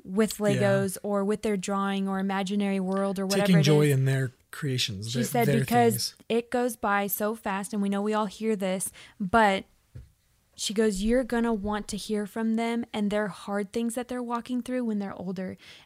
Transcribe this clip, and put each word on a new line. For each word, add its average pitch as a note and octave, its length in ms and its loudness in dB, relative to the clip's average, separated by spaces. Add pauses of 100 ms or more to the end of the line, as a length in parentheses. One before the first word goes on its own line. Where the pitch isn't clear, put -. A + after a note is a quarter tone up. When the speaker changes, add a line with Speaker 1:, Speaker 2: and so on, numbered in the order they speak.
Speaker 1:
with G3+ 360 0
Speaker 2:
Yeah. G#3 80 0
Speaker 1:
Legos G3 540 4
or G3+ 220 0
with G#3 200 0
their G#3+ 140 0
drawing G3 520 -2
or F#3+ 100 -2
imaginary G3 600 0
world G3 380 -2
or G3 60 -2
whatever G3 220 2
Speaker 2:
Taking F3+ 140 8
Speaker 1:
it - 20 4
Speaker 2:
joy D3 240 6
Speaker 1:
is. C#3+ 60 4
Speaker 2:
in C3+ 120 4
their C3+ 260 0 (200)
creations, A#2+ 600 -4
Speaker 1:
She C3 80 -2
Speaker 2:
their, A#3+ 60 0
Speaker 1:
said, A#3 220 2
Speaker 2:
their C#3+ 120 4
Speaker 1:
"Because A#3 340 4
Speaker 2:
things. - 220 -6 (140)
Speaker 1:
it A#3 200 0
goes B3 280 -2
by G3+ 300 0
so G#3 280 -2
fast," G3+ 380 -6
and G#3 80 -2
we G3 80 0
know G3+ 120 0
we G#3+ 120 -2
all G#3+ 120 0
hear A3 300 -2
this, F#3+ 340 -2 (300)
but G3+ 460 4 (920)
she - 180 -6
goes, G3+ 300 2
"You're A#3+ 220 4
gonna A#3 280 0
want G#3 360 -4
to G#3 80 -8
hear G#3 280 -4
from A3+ 300 -2
them A#3 380 -2
and G#3 180 0
their G#3 160 0
hard G3+ 440 -6
things A#3 240 -4
that B3 120 -6
they're B3 160 -8
walking A#3+ 380 -4
through B3+ 240 -4
when G#3+ 140 -2
they're G3 200 -6
older. F#3 380 -8 (280)